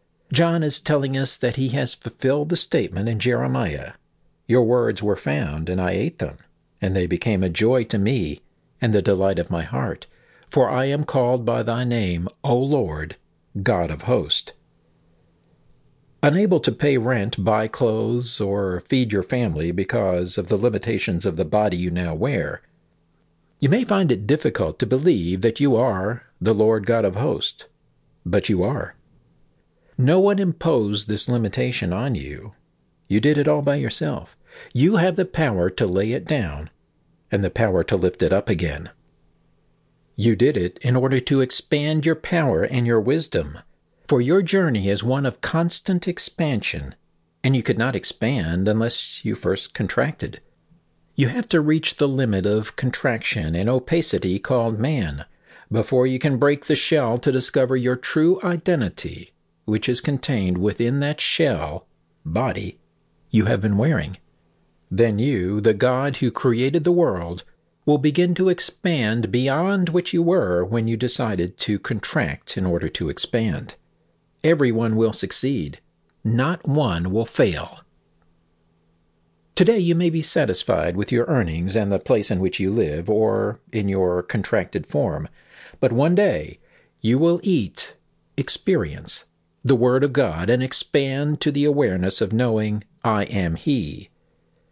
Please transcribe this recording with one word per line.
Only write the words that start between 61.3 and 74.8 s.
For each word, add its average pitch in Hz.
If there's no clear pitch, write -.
body, 95
you 107
have 104
been 104
wearing. 104
Then 107
you, 107
the 107
God 127
who 123
created 135
the 175
world, 95
will 147
begin 151
to 185
expand 120
beyond 160
what 175
you 170
were 113
when 113
you 110
decided 107
to 104
contract -
in 95
order 90
to -
expand. -
Everyone 117